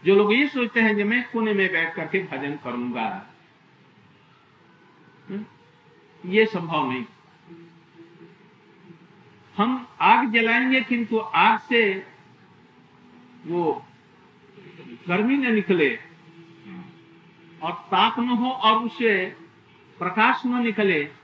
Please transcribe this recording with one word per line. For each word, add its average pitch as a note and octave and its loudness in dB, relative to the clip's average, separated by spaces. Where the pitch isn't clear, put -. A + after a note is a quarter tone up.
जो F#3 6
लोग G#3 4
ये C#4+ 2
सोचते A#3+ -2
हैं G#3+ 4
कि G3+ 0
मैं A#3+ -2
कोने A3 0
में F#3+ 0
बैठ E3 -2
करके F3+ -4
भजन C#3+ -8
करूंगा, A#2+ -6
हाँ? G#3 -10
ये G#3+ 4
संभव D#3 -2
नहीं। B2+ -6
हम B3 0
आग A3+ 6
जलाएंगे B3 2
किंतु A3+ -2
आग G#3+ 2
से G#3 0
वो E3 -2
गर्मी G#3+ 0
न B3+ 0
निकले E3+ 0
और E3+ -6
ताप G3 0
न A#3+ -4
हो B3 -2
और C#4+ 2
उससे A3 -2
प्रकाश G#3+ 0
न B3 -2
निकले F#3+ 0